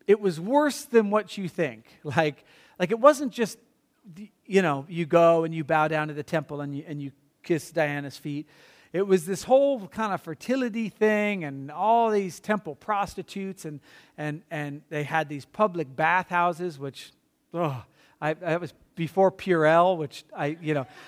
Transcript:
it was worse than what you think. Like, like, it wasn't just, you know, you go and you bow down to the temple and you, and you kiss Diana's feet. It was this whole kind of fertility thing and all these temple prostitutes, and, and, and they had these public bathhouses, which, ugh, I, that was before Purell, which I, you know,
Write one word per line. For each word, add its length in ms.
it 140
was 200
worse 440
than 260
what 280
you 100
think. 360
Like, 420
like, 120
it 80
wasn't 340
just, 260
you 160
know, 260
you 180
go 380
and 100
you 80
bow 240
down 220
to 60
the 100
temple 380
and 120
you, 140
and 120
you 120
kiss 260
Diana's 460
feet. 320
It 140
was 180
this 200
whole 420
kind 260
of 80
fertility 680
thing 560
and 260
all 400
these 300
temple 340
prostitutes, 920
and, 140
and, 320
and 380
they 160
had 240
these 160
public 500
bathhouses, 800
which, 360
ugh, 300
I, 140
that 260
was 140
before 340
Purell, 640
which 280
I, 240
you 140
know, 140